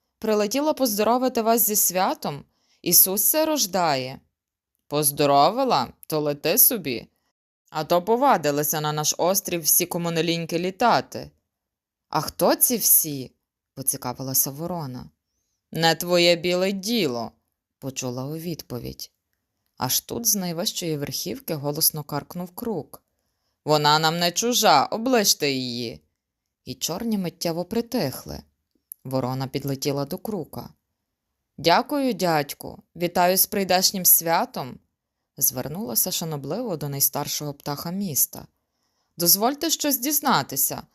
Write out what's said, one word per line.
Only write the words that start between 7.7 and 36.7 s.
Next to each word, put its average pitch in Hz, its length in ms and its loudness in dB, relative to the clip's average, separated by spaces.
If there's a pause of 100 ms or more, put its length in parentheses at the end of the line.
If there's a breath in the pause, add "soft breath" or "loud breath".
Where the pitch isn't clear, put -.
то 175 180 2
повадилися 175 800 2
на 151 120 -2
наш 151 240 -2
острів 175 440 0
всі 156 240 2
комунеліньки 170 720 -2
літати». 175 720 0 (800)
«А 156 120 0
хто 196 340 2
ці 262 220 0
всі?» 143 580 0 (380)
поцікавилася 131 800 -4
ворона. 147 580 -8 (680)
«Не 160 200 4
твоє 175 400 4
біле 180 360 0
діло», 185 600 -2 (480)
почула 131 460 -8
у 151 120 -8
відповідь. 135 760 -10 (640)
Аж - 220 -2
тут - 260 -6
з 247 100 4
найвищої 175 640 -2
верхівки 165 580 -6
голосно 147 480 -2
каркнув 175 520 -8
Крук. 214 480 -8 (600)
«Вона 147 340 6
нам 160 200 2
не 175 120 2
чужа, 202 540 4
оближте 220 640 2
її». 123 500 -6 (640)
І 123 80 -8
чорні 208 440 -4
миттєво 170 480 -4
притихли. 226 760 -4 (640)
Ворона 131 440 -4
підлетіла 139 580 -4
до 143 120 -8
Крука. 170 520 -10 (880)
«Дякую, 247 560 2
дядьку, 160 680 -2 (120)
вітаю 175 420 2
з - 80 4
прийдешнім 185 600 0
святом», 165 760 0 (580)
звернулася 180 760 -2
шанобливо 160 640 -4